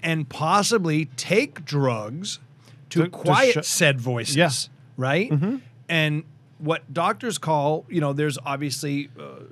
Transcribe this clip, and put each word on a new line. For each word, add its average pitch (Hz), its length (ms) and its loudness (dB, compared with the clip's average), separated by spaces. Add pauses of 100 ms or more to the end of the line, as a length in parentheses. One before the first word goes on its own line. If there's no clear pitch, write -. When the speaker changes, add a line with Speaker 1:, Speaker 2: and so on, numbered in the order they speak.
Speaker 1:
and 160 260 -2
possibly 170 760 2 (120)
take 208 480 0
drugs 131 760 -2 (520)
to 165 80 0
Speaker 2:
To, 160 60 6
to 180 40 -4
Speaker 1:
quiet 240 440 4
Speaker 2:
shut 151 120 -2
Speaker 1:
said 139 360 2
voices, 120 340 -2
Speaker 2:
Yeah. 165 140 6 (480)
Speaker 1:
right? 147 340 0
Speaker 2:
Mm-hmm. 185 260 0 (320)
Speaker 1:
And 156 340 0 (340)
what 156 360 -4
doctors 202 440 -2
call, 151 520 0
you 165 120 0
know, 143 120 0
there's 147 320 -2
obviously, 143 640 -6 (100)
uh, 71 320 -16